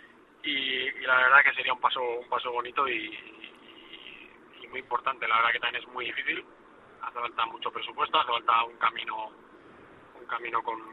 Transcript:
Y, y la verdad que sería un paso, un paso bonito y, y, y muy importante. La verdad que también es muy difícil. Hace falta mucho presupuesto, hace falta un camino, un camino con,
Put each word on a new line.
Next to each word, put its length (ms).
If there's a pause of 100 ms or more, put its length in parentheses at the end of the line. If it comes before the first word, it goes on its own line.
(420)
Y, 80
y 520
la 140
verdad 280
que 100
sería 200
un 60
paso, 220
un 260
paso 240
bonito 360
y, 60
y, 1700
y 40
muy 120
importante. 480
La 80
verdad 160
que 80
también 220
es 100
muy 140
difícil. 380 (580)
Hace 160
falta 280
mucho 260
presupuesto, 480
hace 120
falta 320
un 140
camino, 520 (920)
un 60
camino 360
con, 160 (140)